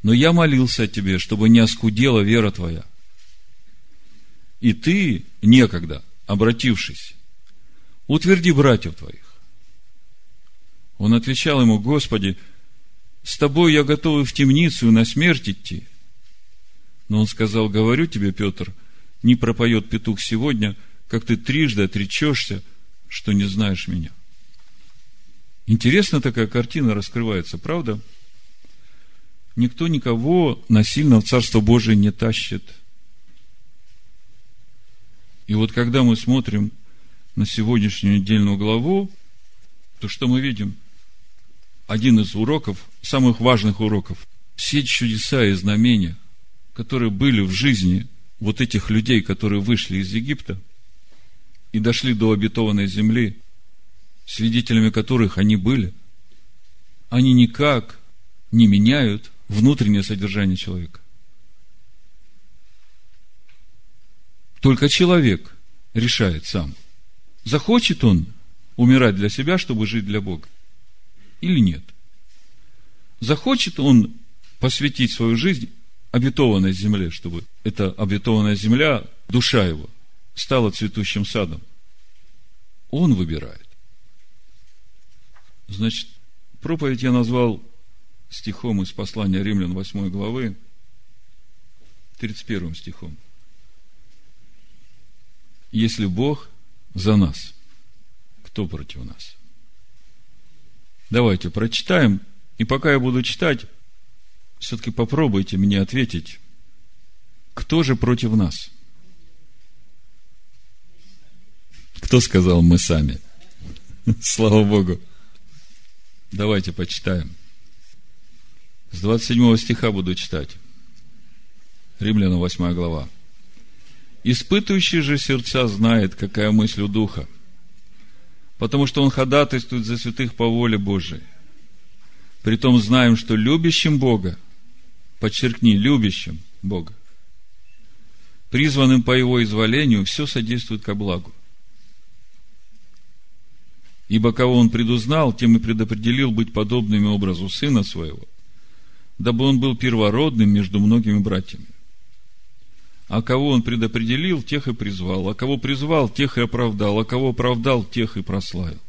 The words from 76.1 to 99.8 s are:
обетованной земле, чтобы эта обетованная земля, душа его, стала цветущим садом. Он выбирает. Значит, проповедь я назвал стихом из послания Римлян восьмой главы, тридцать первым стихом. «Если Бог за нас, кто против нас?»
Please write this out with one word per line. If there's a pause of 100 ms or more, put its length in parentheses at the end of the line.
обетованной
земле,
чтобы (180)
эта
обетованная
земля, (260)
душа
его, (460)
стала
цветущим
садом. (1300)
Он
выбирает. (2000)
Значит, (520)
проповедь
я
назвал (640)
стихом
из
послания
Римлян
восьмой
главы, (1600)
тридцать
первым
стихом. (2500)
«Если
Бог (460)
за
нас, (920)
кто
против
нас?» (1800)